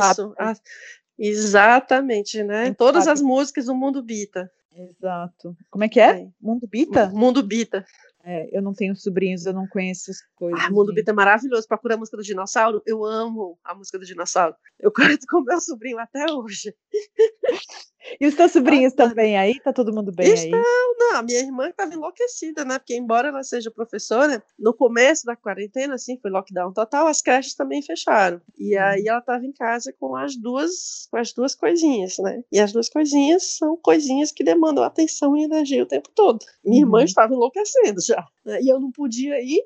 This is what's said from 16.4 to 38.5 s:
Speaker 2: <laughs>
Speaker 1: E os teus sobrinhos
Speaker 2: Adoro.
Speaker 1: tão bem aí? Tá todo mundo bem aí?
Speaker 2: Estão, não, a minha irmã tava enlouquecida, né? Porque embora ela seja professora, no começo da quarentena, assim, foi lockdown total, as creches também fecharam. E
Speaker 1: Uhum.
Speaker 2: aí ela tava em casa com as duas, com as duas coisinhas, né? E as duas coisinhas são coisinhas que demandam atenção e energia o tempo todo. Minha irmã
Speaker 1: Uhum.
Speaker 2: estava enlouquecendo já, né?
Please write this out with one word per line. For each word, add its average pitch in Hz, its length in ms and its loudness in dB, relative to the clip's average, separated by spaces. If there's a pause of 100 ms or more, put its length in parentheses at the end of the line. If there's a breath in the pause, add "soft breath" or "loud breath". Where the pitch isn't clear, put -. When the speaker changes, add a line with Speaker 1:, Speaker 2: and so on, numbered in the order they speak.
Speaker 2:
<laughs> - 960 -4 (320 loud breath)
Speaker 1:
E 277 80 0
os 294 80 2
teus 339 180 6
sobrinhos 262 400 4
Speaker 2:
Adoro. 240 160 4
Speaker 1:
tão 226 60 -6
bem 214 220 2
aí? 202 220 2
Tá 269 140 -4
todo 226 200 0
mundo 208 180 -6
bem 214 200 2
aí? - 20 6
Speaker 2:
Estão, 480 640 2
não, 466 200 2
a 233 40 -2
minha 240 180 -2
irmã 269 360 -4
tava 349 180 -6
enlouquecida, 320 680 -8
né? 262 160 -4
Porque 247 160 -8
embora 240 320 0
ela 277 160 -8
seja 240 260 -8
professora, 226 720 -2 (160)
no 226 160 2
começo 247 520 2
da 233 100 -8
quarentena, 208 600 -8
assim, 247 260 -10
foi 196 100 -6
lockdown 190 400 -6
total, 254 360 0
as 294 140 0
creches 262 340 0
também 277 260 -4
fecharam. 214 580 0 (180)
E 202 180 -2
Speaker 1:
Uhum. 196 80 0
Speaker 2:
aí 196 240 0
ela 233 140 0
tava 247 240 -6
em 269 60 -10
casa 240 480 -6
com 269 160 -8
as 269 200 -6
duas, 262 760 -8
com 226 60 -4
as 233 160 -4
duas 262 200 -2
coisinhas, 285 640 0
né? 196 220 -4 (100)
E 202 80 4
as 208 120 4
duas 233 180 -2
coisinhas 302 680 2
são 311 180 -2
coisinhas 302 560 2
que - 120 -6
demandam 320 400 2
atenção 294 520 0
e 302 80 0
energia 302 400 0
o - 40 0
tempo - 280 -6
todo. 311 240 4 (240 soft breath)
Minha 240 200 6
irmã 226 160 6
Speaker 1:
Uhum. 254 40 6
Speaker 2:
estava 233 300 4
enlouquecendo 262 680 2
já, - 240 -2 (200)
né? 208 160 -6